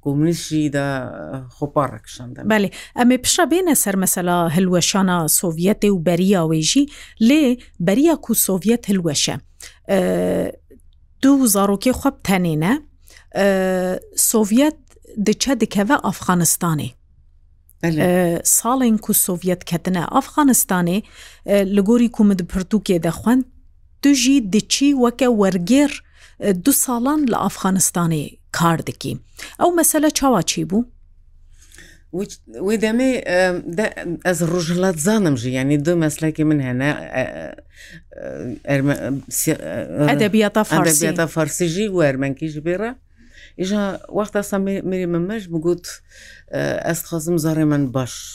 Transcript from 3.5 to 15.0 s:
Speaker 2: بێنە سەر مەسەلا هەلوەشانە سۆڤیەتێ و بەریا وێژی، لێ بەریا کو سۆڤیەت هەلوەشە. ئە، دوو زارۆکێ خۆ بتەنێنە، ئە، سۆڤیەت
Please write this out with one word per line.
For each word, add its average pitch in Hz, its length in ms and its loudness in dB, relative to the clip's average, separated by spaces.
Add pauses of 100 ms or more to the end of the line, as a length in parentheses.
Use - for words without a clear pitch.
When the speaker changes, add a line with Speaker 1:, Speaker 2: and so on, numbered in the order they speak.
Speaker 2:
بێنە 339 320 2
سەر 196 200 0
مەسەلا 180 360 0 (180)
هەلوەشانە 185 600 2 (220)
سۆڤیەتێ 185 560 0
و 185 120 -2
بەریا 180 440 2
وێژی، 160 340 2 (440)
لێ 302 140 4 (440)
بەریا 277 380 4
کو - 80 -2 (120)
سۆڤیەت 202 460 0
هەلوەشە. 170 460 -2 (540)
ئە، 190 100 2 (1200)
دوو 269 320 4
زارۆکێ 202 440 2
خۆ 277 180 0
بتەنێنە، 175 560 0 (680)
ئە، 196 100 2 (800)
سۆڤیەت 233 500 2 (480)